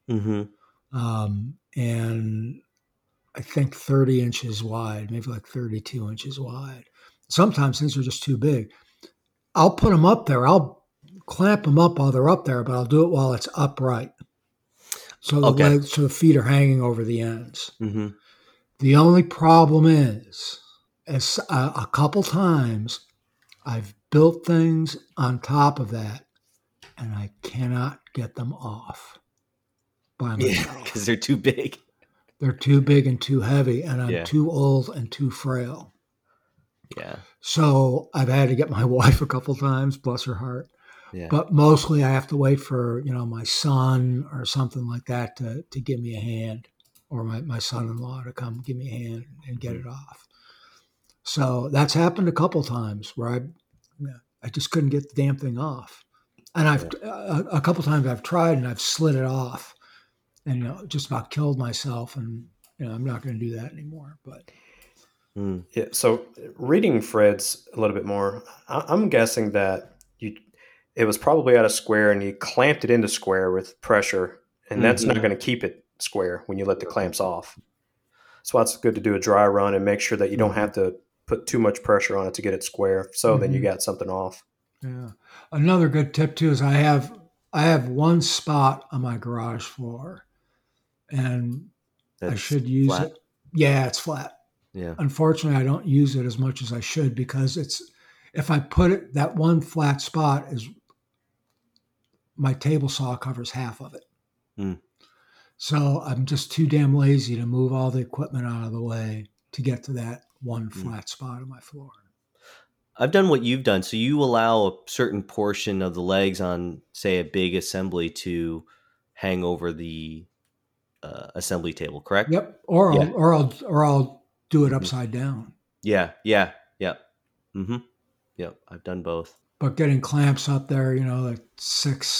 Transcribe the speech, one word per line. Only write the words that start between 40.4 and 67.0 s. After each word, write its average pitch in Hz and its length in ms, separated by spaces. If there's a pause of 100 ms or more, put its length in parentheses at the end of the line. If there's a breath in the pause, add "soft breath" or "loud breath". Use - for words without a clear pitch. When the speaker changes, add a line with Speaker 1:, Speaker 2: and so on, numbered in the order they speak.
Speaker 1:
Yeah. 87 180
Speaker 2:
But 156 220
mostly 147 520
I 131 60
have 131 180
to 147 80
wait 139 240
for, 123 400
you 139 120
know, 123 120
my 113 200
son 131 840
or 127 140
something 127 420
like 120 200
that 120 300
to, 127 340
to 139 100
give 123 200
me 117 160
a 104 40
hand, 113 480 (400)
or 117 160
my, 110 160
my 135 180
son-in-law 120 640
to 123 80
come 120 320
give 131 120
me 131 120
a 117 200
hand 113 160 (240)
and 120 100
get 120 160
Speaker 1:
Mm. 123 60
Speaker 2:
it 127 60
off. 135 400 (960 soft breath)
So 127 480
that's 143 240
happened 175 340
a 160 40
couple 160 300
times 107 540
where 117 140
I, 123 100 (1040)
I 117 60
just - 220
couldn't 147 200
get 143 180
the - 140
damn 139 140
thing 131 220
off. 135 460 (500)
And 156 140
I've, 139 200 (140)
Speaker 1:
Yeah. 214 60
Speaker 2:
a, 190 480
a 143 40
couple 165 220
times 147 240
I've 123 160
tried 165 360
and 123 80
I've 117 140
slid 156 340
it 131 100
off, 131 500 (720 soft breath)
and, 127 120
you 120 60
know, 185 220
just 143 200
about 120 240
killed 147 280
myself, 120 580
and, 117 300 (320)
you 131 80
know, 110 80
I'm 123 100
not 120 180
gonna 120 160
do 113 180
that 120 160
anymore. 151 520
But - 260 (840 soft breath)
Speaker 1:
Mm. 95 260 (100)
Speaker 3:
Yeah, 113 200
so 120 340 (300)
reading 151 440